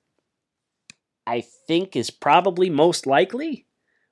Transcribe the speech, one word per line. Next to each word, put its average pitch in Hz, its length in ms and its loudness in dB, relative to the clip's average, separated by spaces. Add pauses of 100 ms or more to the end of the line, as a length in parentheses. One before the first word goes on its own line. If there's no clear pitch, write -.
(1300)
I 117 160 -4 (260)
think 170 280 -2
is 117 140 -4
probably 180 600 0
most 160 380 2
likely, 214 580 -2 (460)